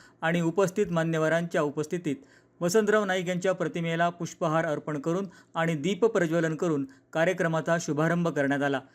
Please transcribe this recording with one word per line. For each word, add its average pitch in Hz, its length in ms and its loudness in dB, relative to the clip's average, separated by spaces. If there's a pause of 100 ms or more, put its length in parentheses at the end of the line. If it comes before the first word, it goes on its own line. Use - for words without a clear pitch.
(220)
आणि 170 180 0
उपस्थित 175 520 0
मान्यवरांच्या 165 680 0
उपस्थितीत 151 540 -4 (440)
वसंतराव 208 440 4
नाईक 185 240 -2
यांच्या 185 240 0
प्रतिमेला 170 580 0
पुष्पहार 165 560 -2
अर्पण 151 320 -4
करून 170 280 -2 (280)
आणि 165 220 0
दीप 185 300 0
प्रज्वलन 170 480 0
करून 151 300 0 (280)
कार्यक्रमाचा 165 680 0
शुभारंभ 165 480 0
करण्यात 139 340 0
आला. 139 180 0 (140)